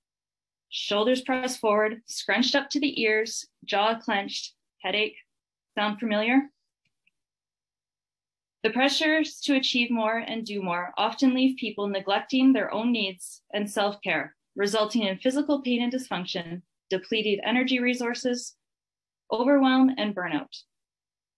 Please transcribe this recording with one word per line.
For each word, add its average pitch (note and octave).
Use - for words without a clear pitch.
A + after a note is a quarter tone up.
Shoulders A#3+
pressed B3+
forward, G#3+
scrunched -
up C#4
to D4
the C4+
ears, A3
jaw G#3+
clenched, G3+
headache. G#3
Sound G#3
familiar? A3+
The A3
pressures D4+
to C#4+
achieve B3
more A3+
and A3+
do G3+
more F3+
often A3+
leave C4
people G#3
neglecting G#3
their G#3+
own A#3
needs F#3+
and G#3
self-care, G3+
resulting G#3+
in F#3+
physical C#4+
pain B3
and A#3+
dysfunction, F3+
depleted G3+
energy B3+
resources, B3
overwhelm, C4
and G#3
burnout. E3